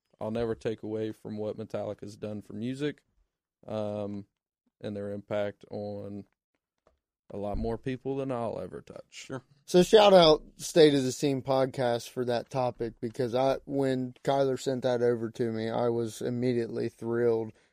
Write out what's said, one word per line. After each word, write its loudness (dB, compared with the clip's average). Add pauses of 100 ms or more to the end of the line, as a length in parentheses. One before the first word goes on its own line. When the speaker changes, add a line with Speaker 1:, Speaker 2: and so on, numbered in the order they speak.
(220)
Speaker 1:
I'll -4
never -2
take -6
away -4
from -12
what -6
Metallica's -8
done -10
for -18
music, -6 (680)
um, -6 (560)
and -8
their -8
impact -6
on -10 (1040)
a -10
lot -4
more -2
people -6
than -4
I'll -4
ever -12
touch. -18
Speaker 2:
Sure. -12 (240)
Speaker 3:
So 6
shout 8
out 8 (140)
State 6
of 2
the 0
Scene -2
podcast 0
for -6
that -2
topic, -4
because -4
I, 2
when -2 (100)
Kyler 0
sent -4
that 2
over 0
to -2
me, -2
I 0
was -4
immediately -2
thrilled 0 (220)